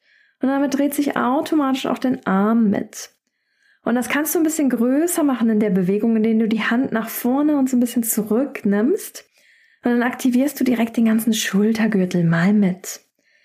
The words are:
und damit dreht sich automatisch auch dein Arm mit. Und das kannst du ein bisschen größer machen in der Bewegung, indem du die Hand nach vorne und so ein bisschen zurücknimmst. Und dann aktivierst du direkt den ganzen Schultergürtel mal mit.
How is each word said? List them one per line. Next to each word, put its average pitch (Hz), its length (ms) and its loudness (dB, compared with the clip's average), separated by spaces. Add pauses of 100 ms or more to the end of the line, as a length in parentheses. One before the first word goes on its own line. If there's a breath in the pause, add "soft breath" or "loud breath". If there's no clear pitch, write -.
(420 soft breath)
und 254 60 0
damit 277 280 0
dreht 285 160 0
sich 285 240 -2
automatisch 269 680 0
auch - 120 -2
dein - 280 -4
Arm 208 420 2
mit. - 420 -4 (760)
Und 233 100 0
das 247 140 -2
kannst 294 260 -2
du 359 60 2
ein 311 40 2
bisschen 302 260 0
größer 277 520 0
machen 254 280 2
in 214 100 2
der 214 100 2
Bewegung, 196 460 2
indem 220 240 2
du 226 80 2
die 214 160 0
Hand 247 260 0
nach 220 180 -4
vorne 285 480 0
und 262 140 0
so 247 60 0
ein 240 40 4
bisschen 240 220 0
zurücknimmst. 226 1200 -2 (600 soft breath)
Und 247 60 2
dann 240 120 2
aktivierst 247 580 0
du 254 40 0
direkt 226 320 0
den 226 100 2
ganzen 220 280 2
Schultergürtel 208 880 0
mal 170 300 2
mit. 202 480 0 (440)